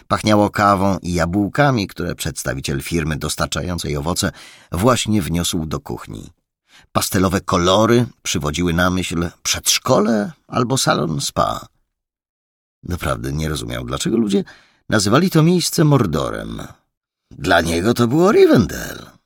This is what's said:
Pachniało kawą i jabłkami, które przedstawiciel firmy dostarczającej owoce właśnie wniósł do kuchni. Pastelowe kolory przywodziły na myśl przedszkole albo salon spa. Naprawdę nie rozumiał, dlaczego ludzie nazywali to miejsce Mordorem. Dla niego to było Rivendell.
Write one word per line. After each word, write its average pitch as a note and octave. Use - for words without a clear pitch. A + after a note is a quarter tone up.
Pachniało G#2
kawą G2
i F2
jabłkami, G2
które -
przedstawiciel C#2
firmy D#2
dostarczającej D#2
owoce E2
właśnie G#2+
wniósł E2
do D2+
kuchni. G#1+
Pastelowe F#2
kolory G#2
przywodziły E2
na F2+
myśl F2
przedszkole G3+
albo B2+
salon D3+
spa. -
Naprawdę C#2
nie D#2
rozumiał, B1
dlaczego C2+
ludzie G3
nazywali A2
to D#3
miejsce E3+
Mordorem. C2+
Dla E2+
niego F2
to A#2+
było E3+
Rivendell. -